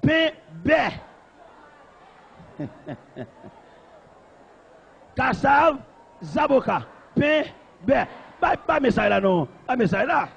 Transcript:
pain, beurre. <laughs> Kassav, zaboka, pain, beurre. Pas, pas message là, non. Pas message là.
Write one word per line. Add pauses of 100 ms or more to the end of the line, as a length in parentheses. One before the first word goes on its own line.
pain, (340)
beurre. (1700)
<laughs> (2500)
Kassav, (460)
zaboka, (340)
pain, (380)
beurre. (320)
Pas,
pas
message
là,
non. (180)
Pas
message
là.